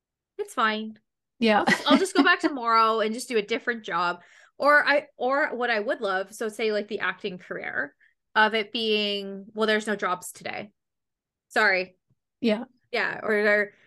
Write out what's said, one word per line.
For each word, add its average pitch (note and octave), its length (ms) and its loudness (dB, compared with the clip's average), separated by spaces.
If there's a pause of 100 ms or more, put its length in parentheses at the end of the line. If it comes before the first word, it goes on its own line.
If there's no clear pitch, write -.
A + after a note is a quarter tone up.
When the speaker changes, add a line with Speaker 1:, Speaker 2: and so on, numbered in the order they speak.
(380)
Speaker 1:
it's G#4 160 -8
fine. A3 440 -2 (400)
Speaker 2:
Yeah. G#3+ 220 4
Speaker 1:
I'll F4 60 0
just, - 260 2
I'll C#4 60 6
just F#4 180 0
go C#4+ 80 6
back F4+ 160 4
Speaker 2:
<laughs> D#4+ 80 0
Speaker 1:
tomorrow A3+ 520 2
and G#3+ 140 0
just B3 140 -10
do B3 80 -2
a G#3 60 2
different A3+ 420 -4
job." F3 380 -2 (360)
Or D4 280 6
I, C#4+ 200 2 (120)
or C#4 360 0
what A#3+ 140 -2
I A3+ 120 0
would C4 200 -4
love, G3 340 -4
so A3+ 140 -6
say, G#3+ 240 -2
like, G#3 160 -4
the G#3 120 -6
acting F#3 380 -6
career - 560 -8 (400)
of G#3+ 200 2
it G#3+ 180 -4
being, G3+ 800 -4
"Well, G#3+ 140 -2
there's G#3+ 200 2
no G#3 100 -2
jobs F#3 360 -4
today. - 380 -12 (800)
Sorry." F#3 480 0 (440)
Speaker 2:
Yeah. A3+ 240 0 (260)
Speaker 1:
Yeah, F#3+ 320 -4
or, G#3+ 120 -2
or, G#3 380 2 (140)